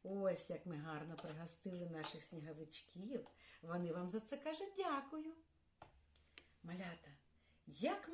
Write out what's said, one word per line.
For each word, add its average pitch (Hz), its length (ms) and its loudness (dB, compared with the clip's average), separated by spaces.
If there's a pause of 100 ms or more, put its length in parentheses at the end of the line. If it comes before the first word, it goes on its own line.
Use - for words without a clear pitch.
Ось 190 480 4
як 170 160 -2
ми 175 100 0
гарно 156 400 -2
пригостили 170 720 0
наших 156 320 -2
сніговичків. 160 1040 -4 (360)
Вони 170 300 2
вам 180 160 2
за 214 120 2
це 269 160 0
кажуть 311 400 -2
«дякую». 311 580 2 (1300)
Малята, 170 480 -4 (560)
як 359 480 4